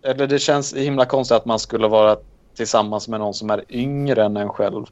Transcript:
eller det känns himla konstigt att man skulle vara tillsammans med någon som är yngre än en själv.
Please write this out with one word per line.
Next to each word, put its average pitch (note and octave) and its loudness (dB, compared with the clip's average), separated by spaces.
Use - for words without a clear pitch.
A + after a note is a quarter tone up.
eller C3+ -2
det C#3 2
känns C#3+ 0
himla C3+ 2
konstigt B2+ 0
att - 0
man A2+ 0
skulle A2+ -2
vara G#2+ 6
tillsammans G#2+ -2
med A2 -6
någon G#2 -4
som G#2+ -8
är G#2 -2
yngre C3+ 0
än G#2 -2
en G#2 -4
själv. G#2 -4